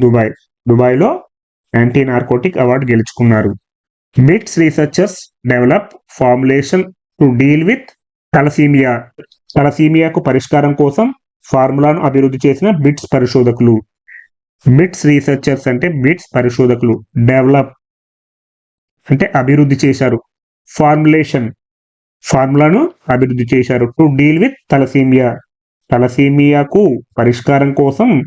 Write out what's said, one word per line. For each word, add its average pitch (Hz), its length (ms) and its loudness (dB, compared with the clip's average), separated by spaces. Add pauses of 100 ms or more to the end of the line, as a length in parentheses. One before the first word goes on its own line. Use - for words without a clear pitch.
దుబాయ్. 117 280 0 (380)
దుబాయ్లో 127 400 2 (680)
యాంటీ 120 320 0
నార్కోటిక్ 123 540 -2
అవార్డు 127 280 0
గెలుచుకున్నారు. 110 600 0 (760)
బిట్స్ 208 340 -2
రీసెర్చర్స్ 160 540 -2 (360)
డెవలప్ 127 360 0 (300)
formulation 135 640 0 (380)
to 147 60 2 (140)
deal 147 300 2
with 262 160 -4 (480)
thalassemia. 143 580 2 (640)
తలసీమియాకు 156 720 0
పరిష్కారం 143 540 0
కోసం 147 260 0 (440)
ఫార్ములాను 139 480 0 (100)
అభివృద్ధి 135 360 0
చేసిన 143 220 0 (160)
బిట్స్ 147 300 -2
పరిశోధకులు. 120 640 2 (880)
బిట్స్ 156 460 2
రీసెర్చర్స్ 139 600 -2
అంటే 123 160 -4 (160)
బిట్స్ 160 320 -2
పరిశోధకులు. 123 600 0 (360)
డెవలప్ 135 420 2 (1400)
అంటే 139 140 0 (160)
అభివృద్ధి 139 440 2
చేశారు. 131 320 0 (600)
ఫార్ములేషన్ 151 720 0 (800)
ఫార్ములాను 143 520 2 (340)
అభివృద్ధి 127 300 -2 (100)
చేశారు. 123 320 0 (100)
to 160 80 4 (160)
deal 151 240 2
with 269 100 -4 (160)
thalassemia, 131 580 2 (640)
తలసీమియాకు 143 920 0 (360)
పరిష్కారం 139 520 0 (100)
కోసం 143 280 0 (180)